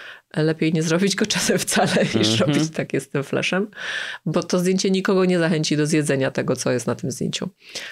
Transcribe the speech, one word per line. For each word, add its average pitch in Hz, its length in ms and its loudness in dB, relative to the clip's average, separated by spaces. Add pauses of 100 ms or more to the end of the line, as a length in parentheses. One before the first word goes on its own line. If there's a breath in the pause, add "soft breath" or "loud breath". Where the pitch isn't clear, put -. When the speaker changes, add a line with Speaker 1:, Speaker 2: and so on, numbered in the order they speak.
(380 loud breath)
Speaker 1:
lepiej 160 360 2
nie 160 100 2
zrobić 180 340 2
go 214 140 0
<laughs> - 60 0
czasem 185 220 2
wcale, 190 460 2 (100)
niż 110 180 4
Speaker 2:
Mhm. 113 80 2
Speaker 1:
robić 151 320 2
takie - 280 -4
z - 80 -16
tym 139 160 -4
flashem, 180 460 -2 (560 loud breath)
bo 165 160 0
to 180 160 0
zdjęcie 185 320 2
nikogo 190 340 2
nie 180 140 4
zachęci 160 380 2
do 151 100 2
zjedzenia 147 440 2
tego, 127 260 -2
co 131 140 -2
jest 123 160 0
na 120 80 0
tym 127 160 -6
zdjęciu. - 380 -4 (440 loud breath)